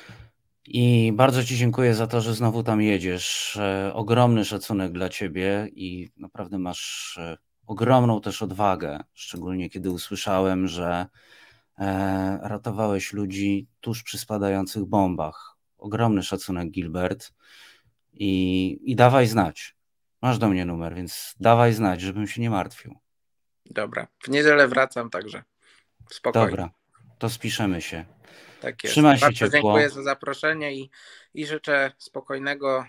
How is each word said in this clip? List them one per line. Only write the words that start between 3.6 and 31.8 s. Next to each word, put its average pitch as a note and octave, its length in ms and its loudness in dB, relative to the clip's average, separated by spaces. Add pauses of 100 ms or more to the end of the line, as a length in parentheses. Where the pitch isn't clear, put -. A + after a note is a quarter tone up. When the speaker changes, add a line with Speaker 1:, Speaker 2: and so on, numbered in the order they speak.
Speaker 1:
ogromny A#2 520 4
szacunek F#2+ 460 -4
dla F2+ 180 -4
ciebie G2 680 -4
i F2+ 420 -10
naprawdę F#2+ 420 -12
masz, - 580 -8
e, E2+ 200 -10 (300)
ogromną A#2 540 4
też G2+ 200 -8
odwagę, F#2 640 -2 (100)
szczególnie F2+ 560 -8
kiedy G2 220 -6
usłyszałem, F#2 760 -2
że, F2 380 -4 (760)
e, F#2+ 640 -2
ratowałeś G#2 680 -4
ludzi G2 540 -2 (140)
tuż A#2 220 -6
przy - 140 -12
spadających G2 680 -2
bombach. F2+ 680 -2 (220)
Ogromny G#2+ 460 0
szacunek, F2 460 -6
Gilbert. F2+ 640 -4 (840)
I, F#2 680 0
i B2+ 120 -2
dawaj B2 320 6
znać. G2+ 480 -2 (460)
Masz B2+ 160 2
do G#2+ 120 2
mnie F#2 160 0
numer, E2+ 300 -6
więc - 440 -12
dawaj A#2 340 6
znać, F#2+ 280 0
żebym G2 260 -4
się A#2 140 -8
nie A#2 80 -2
martwił. - 540 -6 (640)
Speaker 2:
Dobra, G#2+ 420 -8 (160)
w - 40 -12
niedzielę D3 400 6
wracam, B2 420 0
także G2+ 340 -10 (680)
spokojnie. A2+ 400 2
Speaker 1:
Dobra, F2+ 200 -4 (480)
to A#2 120 -4
spiszemy G#2 520 -2
się. E2 240 -12 (560)
Speaker 2:
Tak B2 220 -8
jest. - 100 -4
Speaker 1:
Trzymaj D3+ 240 8
się C3 80 4
Speaker 2:
Bardzo B2+ 140 4
Speaker 1:
ciepło. G#2+ 120 2
Speaker 2:
dziękuję C#3+ 380 4
za C#3 140 -10
zaproszenie C#3+ 720 -4
i, C3+ 140 -12 (440)
i D3+ 120 -8
życzę C#3+ 520 -2